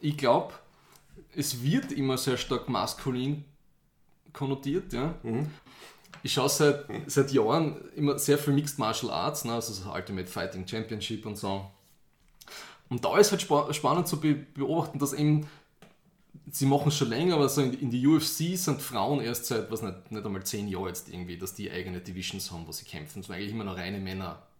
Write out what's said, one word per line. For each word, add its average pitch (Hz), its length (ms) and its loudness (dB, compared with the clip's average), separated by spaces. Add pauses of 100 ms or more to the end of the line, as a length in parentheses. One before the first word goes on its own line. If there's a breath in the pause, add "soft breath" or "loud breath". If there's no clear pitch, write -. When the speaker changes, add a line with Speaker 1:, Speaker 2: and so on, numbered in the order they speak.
Speaker 1:
ich 147 160 0
glaub, 131 400 2 (760 soft breath)
es 123 280 -2
wird 185 300 2
immer 131 260 0
sehr 127 180 0
stark - 320 -2
maskulin 127 760 -2 (880)
konnotiert, 139 600 -2
ja. 135 300 -2
Speaker 2:
Mhm. 120 240 0 (760 loud breath)
Speaker 1:
Ich - 120 -2
schaue 135 140 4
seit, 143 360 4 (220)
seit 139 260 4
Jahren 135 440 4 (180)
immer 143 240 0
sehr 143 180 4
viel 147 160 0
Mixed 147 260 0
Martial 110 320 0
Arts, 135 360 -2
ne, 117 80 -2
also 113 180 -4
so 95 180 -8
Ultimate 92 360 -6
Fighting 90 400 -6
Championship 110 580 -6
und 104 140 -8
so. 98 320 -4 (1160 loud breath)
Und 120 160 -4
da - 140 4
ist 202 120 10
halt 190 120 0
spa-, 147 300 4
spannend 160 360 2
zu 151 120 -2
be-, 151 140 4
beobachten, 147 640 -2
dass 139 160 0
eben, 151 320 4 (1040 loud breath)
sie - 160 2
machen 139 220 6
es 147 80 2
schon 123 120 2
länger, 160 280 2
aber 143 120 6
so 139 140 2
in, 127 180 2
in 131 100 -2
die 127 160 2
U 156 100 8
F - 100 4
C 170 300 -2
sind 165 260 0
Frauen 127 400 0
erst 120 240 -4
seit, 107 240 -2
was 110 100 -4
nicht, 92 320 -8
nicht 107 140 -6
einmal 95 180 -4
zehn 104 240 -4
Jahren 92 200 -4
jetzt 87 200 -10
irgendwie, 87 300 -8
dass 92 160 -8
die 104 160 -8
eigene 90 300 -6
Divisions 92 500 -8
haben, 82 160 -10
wo 78 60 -12
sie - 120 -12
kämpfen. 78 380 -12
Das - 80 -12
war 90 60 -8
eigentlich 101 160 -6
immer 110 120 -6
noch 95 140 -6
reine 92 200 -6
Männer 92 440 -8 (180)